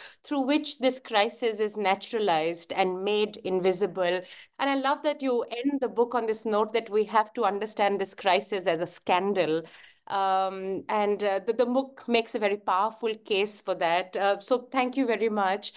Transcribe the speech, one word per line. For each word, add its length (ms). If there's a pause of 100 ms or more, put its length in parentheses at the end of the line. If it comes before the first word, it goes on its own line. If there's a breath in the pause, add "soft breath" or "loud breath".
(260 loud breath)
through 160
which 380
this 200
crisis 640
is 160
naturalized 960
and 280
made 360
invisible. 840 (380 loud breath)
And 100
I 60
love 280
that 180
you 220
end 360
the 80
book 280
on 100
this 180
note 300
that 160
we 160
have 300
to 100
understand 560
this 120
crisis 540
as 140
a 40
scandal. 760 (460 loud breath)
Um, 840
and, 340
uh, 240
the, 60
the 120
book 440
makes 260
a 40
very 180
powerful 580
case 460
for 140
that. 420
Uh, 240
so 280
thank 280
you 80
very 240
much. 480